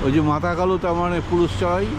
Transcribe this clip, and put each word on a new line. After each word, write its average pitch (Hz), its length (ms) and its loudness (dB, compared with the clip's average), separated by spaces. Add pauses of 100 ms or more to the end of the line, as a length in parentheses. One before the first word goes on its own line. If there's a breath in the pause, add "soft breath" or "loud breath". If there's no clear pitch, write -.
ওই 135 80 2
যে 156 100 4
মাথা 151 340 0
কালো, 185 220 0
তার 175 160 -2
মানে 175 360 -2
পুরুষ 170 300 0
চড়াই। 185 260 0 (140)